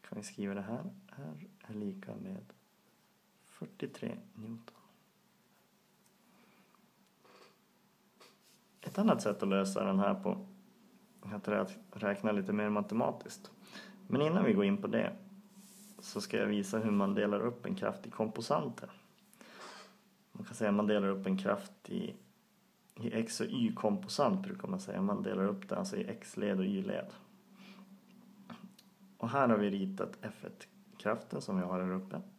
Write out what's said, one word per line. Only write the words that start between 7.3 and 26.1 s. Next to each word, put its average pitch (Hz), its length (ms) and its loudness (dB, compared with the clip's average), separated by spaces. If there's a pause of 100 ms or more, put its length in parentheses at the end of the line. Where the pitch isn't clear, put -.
Ett - 180 -6
annat 196 240 6
sätt 107 200 2
att 104 60 2
lösa 98 360 4
den 95 140 4
här 98 160 6
på 95 320 -2 (760)
är 107 120 -8
att 104 140 -4
rä-, - 320 2 (100)
räkna 107 420 0
lite 101 200 0
mer 104 180 2
matematiskt. - 800 -2 (560)
Men 135 160 2
innan 175 220 4
vi 123 80 6
går 101 120 6
in 101 120 6
på 104 100 -2
det 107 300 2 (840)
så - 220 -8
ska - 160 -4
jag 104 100 4
visa 104 320 0
hur 110 120 2
man 98 240 4
delar 104 260 2
upp 120 260 -2
en 98 80 0
kraft 104 320 -2
i 113 40 -10
komposanter. 123 800 -2 (1400)
Man - 120 -12
kan - 100 -12
säga 107 160 2
att 101 60 6
man 104 100 4
delar 101 220 4
upp 98 180 0
en 95 120 2
kraft - 520 -2
i, - 240 -4 (800)
i 117 180 -6
x- 113 280 -2
och 113 60 0
y-komposant, 107 960 2
brukar - 260 -8
man 95 120 -2
säga. 95 220 -2
Man 101 200 2
delar 95 220 0
upp 98 240 -2
det 98 80 0
alltså 95 200 -2
i 95 80 0
x-led 101 540 -2